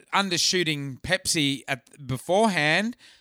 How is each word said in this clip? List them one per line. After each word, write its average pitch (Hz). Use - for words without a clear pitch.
undershooting 160
Pepsi 151
at, 135
beforehand. 180